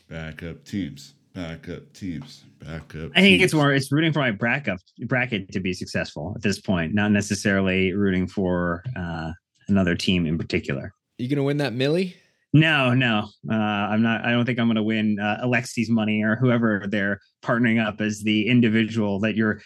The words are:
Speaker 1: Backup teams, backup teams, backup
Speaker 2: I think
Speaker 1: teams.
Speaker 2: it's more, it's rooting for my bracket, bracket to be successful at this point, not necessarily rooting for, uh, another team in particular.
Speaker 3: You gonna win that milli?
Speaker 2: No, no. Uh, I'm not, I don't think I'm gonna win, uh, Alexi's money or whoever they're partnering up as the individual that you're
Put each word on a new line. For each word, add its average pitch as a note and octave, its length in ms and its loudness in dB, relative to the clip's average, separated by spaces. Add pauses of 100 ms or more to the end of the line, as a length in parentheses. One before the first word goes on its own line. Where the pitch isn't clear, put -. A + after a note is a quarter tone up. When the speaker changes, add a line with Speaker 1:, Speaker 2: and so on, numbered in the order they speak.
Speaker 1:
Backup D#2+ 580 -12
teams, - 500 -8 (180)
backup E2 600 -12
teams, D#2 500 -12 (160)
backup D#2 560 -12
Speaker 2:
I F#3 60 4
think G3 140 8
Speaker 1:
teams. F3+ 80 4
Speaker 2:
it's E3+ 100 2
more, C#3+ 180 4
it's C#3 200 0
rooting D#3+ 200 2
for D3+ 80 -2
my B2+ 120 2
bracket, A#2 500 -2 (240)
bracket B2 460 -2
to G2+ 80 -4
be F#2 120 -2
successful F2 640 -8
at - 60 -10
this G2+ 180 0
point, E2+ 340 -2
not G#2 180 2
necessarily G2 800 2
rooting F#2 340 0
for, F2 560 -2 (140)
uh, E2 340 -6 (360)
another F#2+ 280 2
team F2+ 300 0
in D#2+ 120 0
particular. D2 540 -6 (280)
Speaker 3:
You B2+ 100 -6
gonna C#3+ 140 0
win C#3+ 140 0
that C#3 160 -2
milli? D#3 420 -2 (380)
Speaker 2:
No, D3 400 4
no. A#2 340 2 (200)
Uh, A2 60 -2
I'm G#2+ 480 0
not, A2+ 240 0
I A#2+ 60 2
don't A#2+ 140 2
think A#2+ 120 -2
I'm A#2 100 2
gonna A2 140 2
win, G#2+ 380 0
uh, G#2 240 0
Alexi's A#2+ 480 -2
money G#2+ 320 2
or G#2+ 140 2
whoever A#2 500 2
they're G2+ 320 -2 (240)
partnering A#2 420 2
up G#2+ 160 -6
as G#2+ 220 -4
the G#2+ 240 2
individual A2 720 2
that G#2+ 160 0
you're G#2+ 300 0